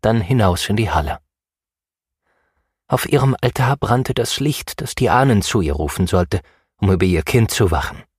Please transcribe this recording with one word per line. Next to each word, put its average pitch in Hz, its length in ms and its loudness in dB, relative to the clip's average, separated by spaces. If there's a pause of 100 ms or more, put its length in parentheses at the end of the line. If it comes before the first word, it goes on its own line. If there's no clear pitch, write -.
dann 110 200 0
hinaus 98 480 0
in 104 80 -2
die 90 140 0
Halle. 73 280 -2 (1700)
Auf - 240 -2
ihrem 131 300 2
Altar 123 360 0
brannte 127 380 -2
das - 240 -4
Licht, - 420 -4
das 139 140 -8
die 117 160 0
Ahnen 120 320 4
zu 107 200 0
ihr 76 100 0
rufen 73 340 -2
sollte, 90 340 0 (360)
um 98 140 2
über 92 160 2
ihr 85 160 2
Kind 113 280 2
zu 95 200 0
wachen. - 320 -6 (160)